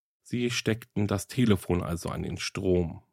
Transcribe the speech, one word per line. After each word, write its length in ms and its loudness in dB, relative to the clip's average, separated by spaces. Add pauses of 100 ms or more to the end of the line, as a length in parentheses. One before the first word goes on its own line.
(260)
Sie 240 -2
steckten 560 -2
das 220 0
Telefon 540 2
also 260 -4
an 140 -6
den 160 -6
Strom 640 0 (100)